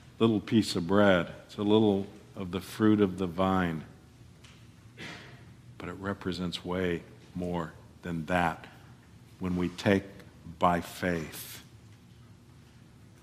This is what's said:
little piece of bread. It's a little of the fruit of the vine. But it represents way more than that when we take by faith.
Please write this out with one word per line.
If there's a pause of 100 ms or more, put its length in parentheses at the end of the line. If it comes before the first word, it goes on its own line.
(200)
little
piece
of
bread. (180)
It's
a
little (280)
of
the
fruit
of
the
vine. (1900)
But
it
represents
way (320)
more (300)
than
that (720)
when
we
take (560)
by
faith. (1600)